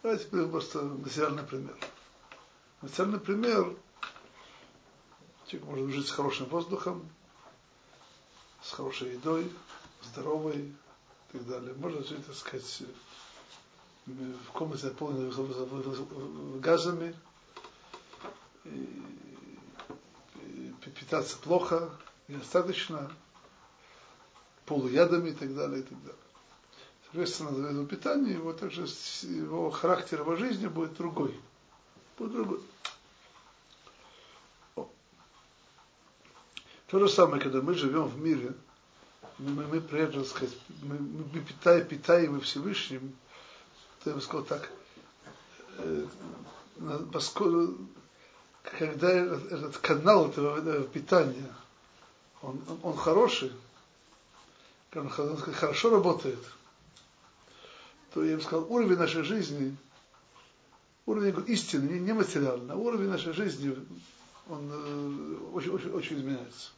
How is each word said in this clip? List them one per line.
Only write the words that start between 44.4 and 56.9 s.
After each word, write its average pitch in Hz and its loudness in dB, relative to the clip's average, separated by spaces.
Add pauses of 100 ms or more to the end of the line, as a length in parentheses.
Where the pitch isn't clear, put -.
так, 143 -4 (1120)
э, 78 -2 (720)
на-, 151 -4
поскольку, 170 2 (800)
когда 156 2
этот, 180 4
этот 147 -6
канал 160 8
этого, 147 2
этого 156 0
питания, 139 4 (880)
он, 135 -6
он, 165 -8
он 156 -2
хороший, 160 6 (1400)
когда 143 -6
он - -8
хо-, 147 -2
он 151 -2
хорошо 151 2
работает, 170 6 (1800)